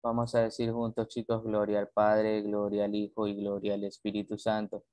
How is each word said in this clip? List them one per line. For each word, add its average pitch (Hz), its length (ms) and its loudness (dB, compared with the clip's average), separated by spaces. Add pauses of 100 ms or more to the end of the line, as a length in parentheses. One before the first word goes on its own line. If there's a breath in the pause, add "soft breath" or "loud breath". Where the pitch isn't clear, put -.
Vamos 120 320 0
a 117 60 6
decir 113 300 0
juntos, 117 360 -2
chicos, 113 360 -2
"Gloria 104 360 2
al 101 100 -4
Padre, 107 520 4
gloria 104 440 0
al 104 100 -2
Hijo 104 320 -2
y 101 80 -2
gloria 101 400 -2
al 101 80 -4
Espíritu 104 540 -4
Santo", 107 560 -4